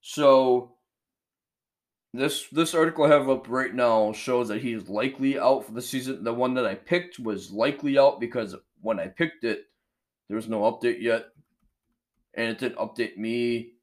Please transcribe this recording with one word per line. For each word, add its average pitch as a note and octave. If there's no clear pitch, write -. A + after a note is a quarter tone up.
So C3
this, C3+
this D#3+
article D#3+
I D3+
have C#3
up B2+
right B2+
now A2+
shows B2
that G#2+
he B2
is G2
likely C3+
out C3
for A2
the A#2
season. B2+
The A#2
one B2+
that B2+
I G2
picked F3
was G#2
likely C#3
out C#3
because A#2
when G#2
I E2+
picked -
it, A2+
there G#2
was A2+
no G#2+
update A#2
yet, A2+
and A#2
it A2+
didn't B2
update G#2+
me. A#2